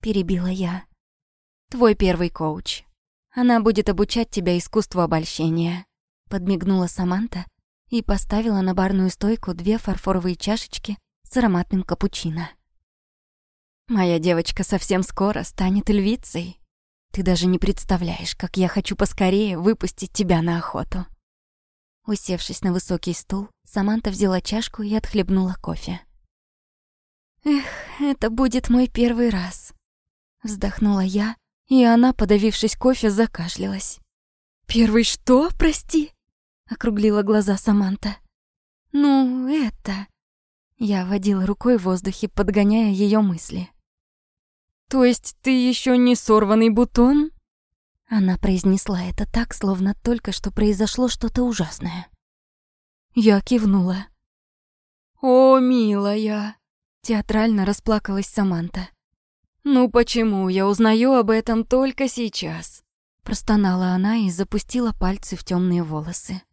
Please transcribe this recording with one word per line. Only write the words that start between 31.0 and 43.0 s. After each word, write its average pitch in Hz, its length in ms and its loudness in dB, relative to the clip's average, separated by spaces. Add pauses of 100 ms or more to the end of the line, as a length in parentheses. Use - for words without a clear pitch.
я, 202 340 -2 (320)
и 262 160 6
она, 240 300 6
подавившись 208 640 2
кофе, - 340 2
закашлялась. 190 880 -4 (680)
"Первый 226 360 4
что, 269 540 2
прости?" 311 540 0 (580)
округлила 208 520 0
глаза 202 360 2
Саманта. 202 600 0 (760)
"Ну, 269 560 2
это..." 214 600 -4 (680)
Я 202 280 0
водила 196 400 0
рукой 233 320 0
в 185 60 -2
воздухе, 185 440 -2
подгоняя 208 640 2
ее 202 300 2